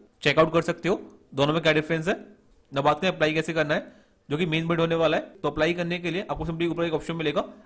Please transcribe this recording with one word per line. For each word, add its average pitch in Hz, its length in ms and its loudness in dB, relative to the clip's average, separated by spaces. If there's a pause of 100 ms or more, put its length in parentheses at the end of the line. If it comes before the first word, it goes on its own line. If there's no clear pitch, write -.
(220)
चेकआउट 160 300 4
कर 165 100 4
सकते 170 260 -4
हो 190 120 0 (340)
दोनों 143 180 2
में 160 100 0
क्या 160 100 4
डिफरेंस 156 360 0
है। 202 60 0
अब - 680 -10
बात 147 200 2
करें 185 100 0
अप्लाई 156 240 2
कैसे 160 180 -2
करना 156 220 0
है, - 180 -4 (360)
जो 143 100 -2
कि 180 80 0
मेन 160 200 0
पॉइंट 165 140 2
होने 165 140 2
वाला 165 220 2
है। - 60 -2 (200)
तो 147 60 -2
अप्लाई 156 260 2
करने 175 240 -4
के 175 120 -6
लिए 180 200 -4
आपको 151 160 -6
simply 165 240 -2
ऊपर 165 140 -2
एक 160 100 0
ऑप्शन 160 220 -4
मिलेगा 156 280 -2 (220)